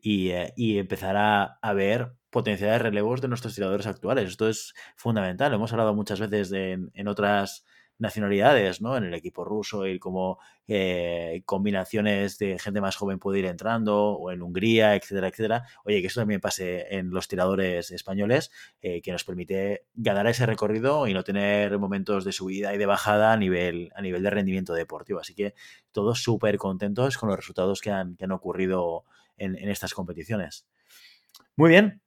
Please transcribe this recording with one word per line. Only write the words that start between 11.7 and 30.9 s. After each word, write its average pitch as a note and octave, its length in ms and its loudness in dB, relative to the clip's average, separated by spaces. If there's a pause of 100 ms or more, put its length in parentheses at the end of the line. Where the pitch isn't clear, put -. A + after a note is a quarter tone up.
de F#2+ 200 -2
gente G2+ 220 -6
más G2 160 -2
joven G2 220 -4
puede G2 220 -2
ir F#2 40 0
entrando, G#2 680 0
o F2+ 200 -6
en F2+ 100 -10
Hungría, G#2 540 4
etcétera, F#2+ 320 -2
etcétera. A2 360 -2 (200)
Oye, G#2 160 2
que F2+ 60 -4
eso G#2 160 -2
también G#2 180 0
pase F2+ 460 -4 (100)
en F#2 140 -4
los F2+ 180 -4
tiradores F#2 640 0
españoles, G2+ 600 -2 (300)
eh, F2 220 -6
que F#2 100 -6
nos F2 120 -6
permite F#2+ 600 -4 (100)
ganar G#2+ 320 0
ese A#2+ 200 2
recorrido A2+ 600 0
y G#2 80 0
no F#2 100 0
tener G2+ 540 2
momentos G2 460 -2
de F#2+ 80 -4
subida G2 420 -4
y G2+ 40 -4
de G#2 80 0
bajada G#2+ 480 4
a - 20 2
nivel, F2+ 580 0
a - 60 -14
nivel F#2 220 -4
de G2+ 80 2
rendimiento F#2+ 420 0
deportivo. E2 480 -6
Así F2+ 140 -16
que G2+ 200 -4 (380)
todos A#2 300 0
súper G#2+ 340 2
contentos G#2 600 -2
con A2 100 -2
los F#2+ 80 0
resultados F#2 460 -2
que G#2+ 80 -4
han, F#2 260 -4
que - 80 -12
han F#2+ 80 -4
ocurrido F2+ 720 -2 (320)
en, F#2+ 200 -6
en G2+ 120 -8
estas G2 240 -6
competiciones. F2 720 -8 (920)